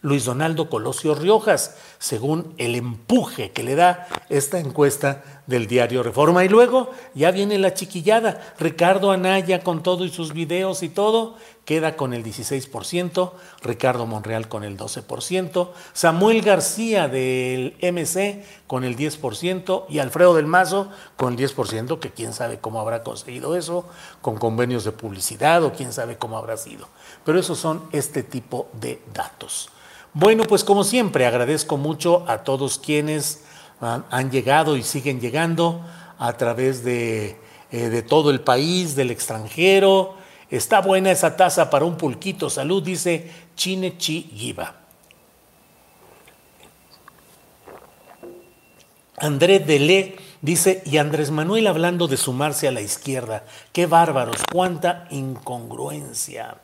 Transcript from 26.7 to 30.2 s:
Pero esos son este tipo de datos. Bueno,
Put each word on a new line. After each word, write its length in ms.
Pero 160
esos 200
son 320
este 320
tipo 500
de 260
datos. 560
Bueno, 300